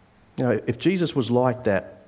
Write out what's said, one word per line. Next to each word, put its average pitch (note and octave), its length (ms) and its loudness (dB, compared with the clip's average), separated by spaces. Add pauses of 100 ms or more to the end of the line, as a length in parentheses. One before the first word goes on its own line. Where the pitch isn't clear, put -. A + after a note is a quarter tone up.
(360)
You C3 80 -2
know, A2 220 2
if A#2+ 120 -2
Jesus F3 360 0
was A#2 160 -2
like B2 340 2
that, - 440 -2